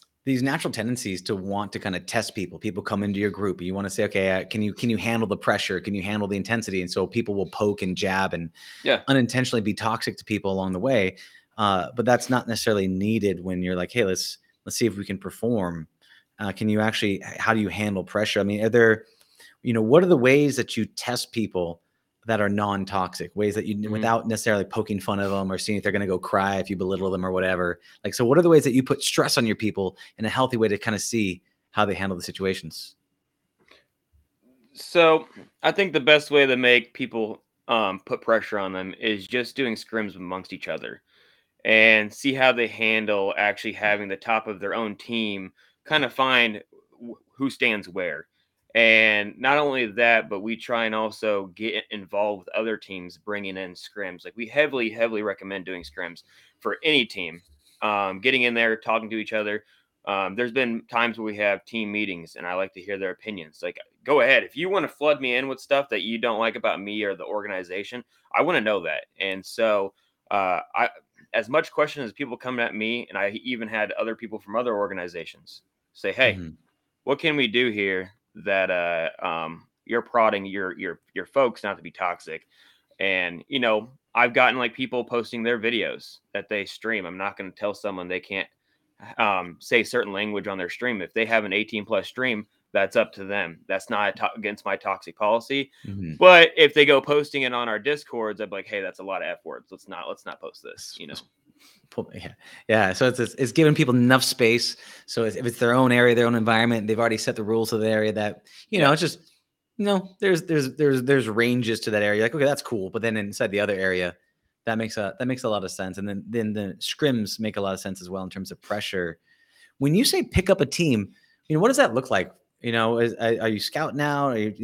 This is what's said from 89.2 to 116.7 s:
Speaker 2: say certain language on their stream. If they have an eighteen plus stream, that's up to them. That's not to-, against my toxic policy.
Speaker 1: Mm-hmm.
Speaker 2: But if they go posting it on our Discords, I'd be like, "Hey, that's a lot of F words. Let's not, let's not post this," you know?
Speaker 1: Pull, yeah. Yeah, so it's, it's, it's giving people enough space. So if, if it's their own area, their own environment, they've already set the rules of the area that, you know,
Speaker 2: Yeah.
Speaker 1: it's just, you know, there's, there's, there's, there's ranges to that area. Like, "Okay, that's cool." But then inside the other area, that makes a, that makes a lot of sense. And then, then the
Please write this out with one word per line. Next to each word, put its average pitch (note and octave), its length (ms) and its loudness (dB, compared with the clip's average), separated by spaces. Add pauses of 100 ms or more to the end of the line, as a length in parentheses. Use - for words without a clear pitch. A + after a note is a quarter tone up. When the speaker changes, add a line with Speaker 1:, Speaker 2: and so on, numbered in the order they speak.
Speaker 2:
say A#2+ 240 2
certain G#2 280 -2
language G2+ 360 -4
on G2 100 -6
their F2 120 -6
stream. A#2 320 -4
If D#2+ 120 -12
they A2+ 120 0
have A2+ 180 2
an G2 80 -4
eighteen G#2+ 320 -2
plus G2+ 240 -2
stream, A#2+ 380 -4 (260)
that's G2 240 2
up A2+ 180 2
to G2 100 -12
them. F#2+ 440 -6
That's F#2+ 220 -4
not G#2 260 0
to-, - 200 -2
against G#2 280 -8
my G2 120 -2
toxic F#2+ 400 -8
policy. A#2 560 -2 (140)
Speaker 1:
Mm-hmm. F#2+ 320 -10
Speaker 2:
But F3 380 12
if D3+ 180 6
they D3 120 8
go C#3+ 140 8
posting D3 420 0
it B2+ 120 -2
on A#2+ 140 -2
our G#2+ 120 -2
Discords, A2+ 600 -4
I'd G2+ 100 -8
be G2+ 60 -8
like, G2 120 -10
"Hey, G#2 120 -6
that's F#2 200 -10
a F#2 40 -12
lot F#2+ 180 -6
of D#2+ 60 -6
F F2 160 -10
words. D2+ 280 -16
Let's - 160 -20
not, E2+ 200 -12
let's F#2+ 180 -12
not - 140 -14
post - 220 -16
this," - 380 -16
you D#2+ 80 -14
know? - 80 -14 (760)
Speaker 1:
Pull, - 240 -10
yeah. F#2+ 180 -14 (360)
Yeah, G#2+ 260 4
so B2+ 140 2
it's, B2 120 -2
it's, A2+ 140 -2
it's A#2+ 180 -2
giving D3+ 220 6
people C#3 200 2
enough B2+ 300 6
space. A#2 520 2 (300)
So - 180 -2
if, G#2 120 -2
if - 100 -6
it's A#2+ 120 -4
their A#2+ 160 4
own C3 180 6
area, B2 220 6
their A#2+ 120 4
own A#2+ 80 4
environment, A2+ 520 4
they've G#2+ 120 0
already A2+ 200 2
set - 180 -4
the A2 80 -6
rules A2+ 280 0
of A2 80 0
the A2 80 2
area G#2+ 240 2
that, G#2 340 -4 (240)
you G#3 100 -2
know, D3 80 6
Speaker 2:
Yeah. C#3+ 40 8
Speaker 1:
it's D#3 100 2
just, - 160 -2 (580)
you G#3 80 -4
know, F#3+ 240 0 (120)
there's, F#3 240 4
there's, C#3+ 320 0
there's, C#3 260 4
there's B2+ 260 4
ranges A#2 520 2
to - 100 -4
that G#2 120 2
area. G#2 200 2
Like, A#2+ 120 2
"Okay, D3 100 2
that's C#3 180 2
cool." F#2+ 280 -4
But A2 120 -4
then A2+ 140 0
inside G#2 340 -2
the G2+ 100 0
other G2+ 140 0
area, F2+ 420 0 (480)
that A2+ 140 -2
makes A2+ 180 -6
a, G2 220 -4
that B2+ 80 -4
makes B2+ 180 -4
a A#2+ 60 0
lot G2+ 140 -2
of F#2 60 -8
sense. F#2 280 -8
And G2 100 -6
then, G2 200 -8
then G#2+ 240 -2
the G2+ 260 -6